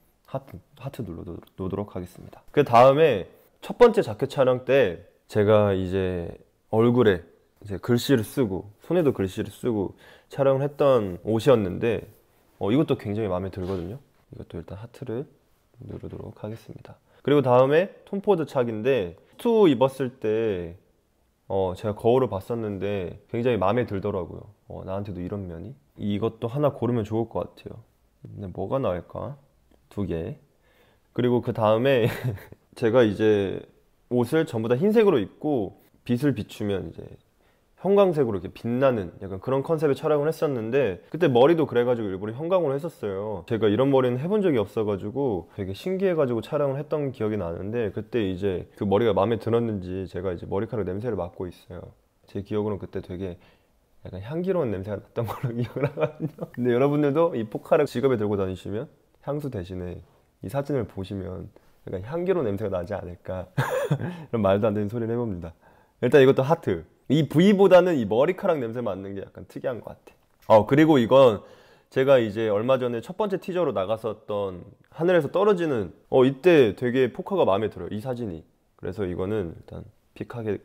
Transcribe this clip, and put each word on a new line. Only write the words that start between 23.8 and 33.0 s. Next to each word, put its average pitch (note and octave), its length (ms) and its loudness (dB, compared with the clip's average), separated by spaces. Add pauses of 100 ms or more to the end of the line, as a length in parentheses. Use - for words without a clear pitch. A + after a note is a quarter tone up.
들더라고요. F#2+ 560 -6 (260)
어, F2+ 180 -14
나한테도 F#2+ 360 -8
이런 F#2+ 260 -8
면이. F2 280 -14 (220)
이것도 G#2+ 500 -4
하나 C#3 240 0
고르면 A#2 320 -2
좋을 A2 260 -2
것 - 260 -8
같아요. - 260 -18 (400)
근데 G#2 260 -14
뭐가 G2 320 -6
나을까? F#2+ 580 -6 (520)
두 G2+ 160 -6
개. F2 320 -6 (760)
그리고 A#2+ 280 0
그 A#2 120 -6
다음에 A#2 540 2 (340)
<laughs> - 340 -20
제가 A#2+ 280 4